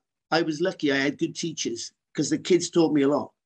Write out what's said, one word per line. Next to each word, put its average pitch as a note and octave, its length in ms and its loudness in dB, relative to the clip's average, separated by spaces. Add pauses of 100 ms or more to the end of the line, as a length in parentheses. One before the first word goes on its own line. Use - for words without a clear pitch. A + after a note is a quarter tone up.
(320)
"I D#3+ 100 4
was D#3 200 -4
lucky E3+ 300 0
I C#3 60 2
had C#3 220 -2
good D#3 160 -4
teachers B2+ 560 -6 (240)
'cause D3 160 -2
the D#3 80 0
kids E3+ 320 2
taught E3 200 4
me D3 120 4
a C3+ 40 4
lot." C#3+ 260 -2 (120)